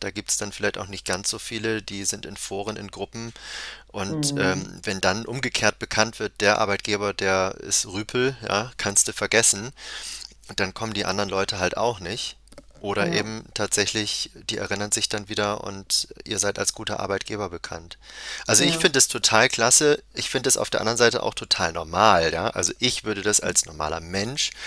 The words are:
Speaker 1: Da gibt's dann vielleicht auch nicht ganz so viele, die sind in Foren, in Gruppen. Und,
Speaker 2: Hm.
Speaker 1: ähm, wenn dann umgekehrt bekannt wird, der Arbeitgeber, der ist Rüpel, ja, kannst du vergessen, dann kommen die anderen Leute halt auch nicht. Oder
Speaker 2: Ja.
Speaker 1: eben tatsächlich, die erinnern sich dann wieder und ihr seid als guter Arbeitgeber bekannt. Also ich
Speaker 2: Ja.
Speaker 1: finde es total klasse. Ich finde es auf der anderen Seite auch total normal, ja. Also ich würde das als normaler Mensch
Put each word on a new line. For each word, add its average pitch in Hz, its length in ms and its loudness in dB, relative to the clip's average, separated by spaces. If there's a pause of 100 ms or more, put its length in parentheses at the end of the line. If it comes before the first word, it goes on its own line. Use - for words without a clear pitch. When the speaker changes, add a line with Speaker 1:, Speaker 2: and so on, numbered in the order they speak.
Speaker 1:
Da 98 100 -6
gibt's 101 280 -4
dann 101 140 -6
vielleicht 101 260 -2
auch 98 100 -8
nicht 98 180 -12
ganz 95 240 -2
so 113 80 -6
viele, 110 440 -4
die 98 220 -8
sind - 220 -4
in 101 100 -12
Foren, 101 400 -6
in 101 140 -10
Gruppen. 117 420 -10 (560)
Und, 143 460 -2
Speaker 2:
Hm. - 20 -4
Speaker 1:
ähm, 92 480 0
wenn 98 160 -4
dann 101 260 2
umgekehrt 120 540 0
bekannt 110 400 0
wird, 107 220 -6
der 104 160 6
Arbeitgeber, 101 560 0
der 95 460 2
ist - 260 0
Rüpel, 123 500 -2 (120)
ja, 110 300 0
kannst - 300 2
du 110 60 -6
vergessen, 107 580 2 (840)
dann 95 180 -2
kommen 110 200 -6
die 104 100 -2
anderen 98 260 -2
Leute 98 280 0
halt - 180 0
auch 113 240 0
nicht. 92 360 -8 (440)
Oder 101 320 0
Speaker 2:
Ja. - 0 -
Speaker 1:
eben 107 400 -2
tatsächlich, - 800 0 (180)
die 107 80 -4
erinnern 104 340 -4
sich - 200 2
dann 104 180 -4
wieder 104 360 -2
und - 440 -4 (180)
ihr 107 120 -2
seid 101 200 0
als 101 140 0
guter 104 260 -6
Arbeitgeber 98 520 -4
bekannt. 85 480 -12 (480)
Also - 180 6
ich 165 140 2
Speaker 2:
Ja. - 0 -
Speaker 1:
finde 160 200 4
es 127 80 8
total 113 440 4
klasse. 131 520 4 (120)
Ich - 160 -6
finde 131 180 0
es 127 80 4
auf - 140 -2
der - 100 0
anderen 113 160 0
Seite 120 260 6
auch - 120 -2
total 85 400 0
normal, 85 580 6
ja. 85 160 0
Also 98 300 0
ich - 260 0
würde 104 160 -2
das 104 200 2
als 90 260 2
normaler 78 340 -4
Mensch 98 500 -2 (160)